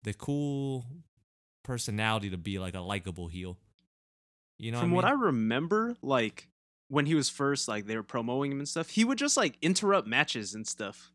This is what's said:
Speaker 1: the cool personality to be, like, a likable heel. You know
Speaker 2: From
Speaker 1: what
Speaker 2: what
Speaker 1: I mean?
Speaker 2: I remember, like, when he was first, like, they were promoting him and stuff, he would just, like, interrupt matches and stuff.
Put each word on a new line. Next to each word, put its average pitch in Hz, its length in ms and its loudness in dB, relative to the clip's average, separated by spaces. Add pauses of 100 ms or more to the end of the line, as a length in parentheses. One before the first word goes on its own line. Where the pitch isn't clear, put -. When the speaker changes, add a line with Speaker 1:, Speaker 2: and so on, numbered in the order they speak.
Speaker 1:
the 104 100 -6
cool 139 720 -2 (760)
personality 110 640 0
to 92 80 -6
be, 98 220 -4
like, 92 160 -6
a 92 40 -6
likable 90 480 -6
heel. 90 320 -8 (960)
You 113 140 -8
know 120 80 -4
Speaker 2:
From 175 120 2
Speaker 1:
what 175 120 4
Speaker 2:
what - 20 4
Speaker 1:
I 233 100 6
mean? 277 40 0
Speaker 2:
I 240 60 2
remember, 160 760 2
like, 123 460 0 (400)
when 139 180 2
he 156 100 2
was 143 140 2
first, 139 380 -2
like, 107 180 -2
they 110 120 -4
were 110 60 -4
promoting 127 500 -2
him 139 60 -6
and 147 100 -8
stuff, 165 220 -4
he 220 120 4
would 240 140 2
just, 285 200 2
like, 190 240 2
interrupt 190 460 4
matches 113 480 0
and 110 120 -8
stuff. - 480 -8